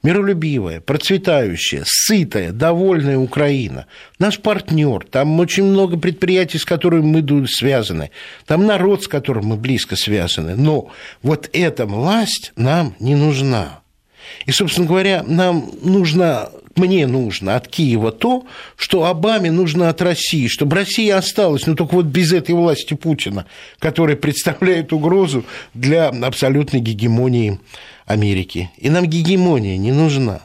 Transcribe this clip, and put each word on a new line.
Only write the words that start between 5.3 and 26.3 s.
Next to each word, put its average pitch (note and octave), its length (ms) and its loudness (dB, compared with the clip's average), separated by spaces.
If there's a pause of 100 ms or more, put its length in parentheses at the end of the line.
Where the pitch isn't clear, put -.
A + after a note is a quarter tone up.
очень F#3 260 0
много G3 320 2
предприятий, F3 640 0
с - 60 -6
которыми E3+ 400 2
мы D#3 160 4
ду-, C#3+ 260 2
связаны, G#2+ 640 -2 (340)
там E3+ 200 2
народ, G3 380 2
с - 60 -12
которым B2+ 380 -4
мы A2 100 -2
близко A#2 400 -4
связаны. F2 580 -2
Но D3 340 0 (340)
вот D#3 280 -2
эта D#3 340 -2
власть E3 680 -2
нам C3+ 440 0
не C3 160 0
нужна. C3+ 640 0 (680)
И, C#3 60 -4
собственно F3 360 0
говоря, F#3+ 380 2
нам E3+ 440 0 (120)
нужно, E3+ 680 2 (260)
мне F3+ 320 4
нужно A2 480 -2
от B2 120 -4
Киева A#2 440 0
то, B3+ 340 -2 (300)
что F3 300 0
Обаме F3+ 460 0
нужно E3+ 380 2
от D#3+ 120 -2
России, E3 460 0
чтобы C#3 280 0
Россия G3 420 2
осталась, F#3 500 0
ну, D#3+ 80 2
только E3 200 -2
вот F3+ 120 4
без D#3+ 260 2
этой F3 220 0
власти E3+ 380 0
Путина, A#2+ 520 -4 (340)
который D#3+ 360 2
представляет E3 760 0
угрозу D#3+ 540 0 (280)
для D3 340 2
абсолютной C3+ 720 0